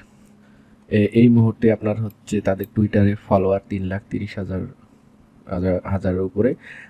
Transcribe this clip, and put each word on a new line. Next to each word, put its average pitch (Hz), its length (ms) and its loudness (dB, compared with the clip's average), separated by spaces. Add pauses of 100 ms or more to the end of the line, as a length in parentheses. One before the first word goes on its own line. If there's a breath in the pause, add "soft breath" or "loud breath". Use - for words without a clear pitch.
(880 soft breath)
এ-, 104 240 2
এই 117 160 6
মুহূর্তে 113 420 4
আপনার 107 280 -4
হচ্ছে 104 420 -6
তাদের 98 240 -2 (100)
Twitter-এ 101 400 2 (120)
ফলোয়ার 98 320 2 (100)
তিন 98 140 -6
লাখ 95 260 -6
তিরিশ 104 280 -8
হাজার, 92 240 -8 (880)
হাজার, 90 340 -2
হাজারের 95 380 -4
উপরে। 101 340 -2 (340 loud breath)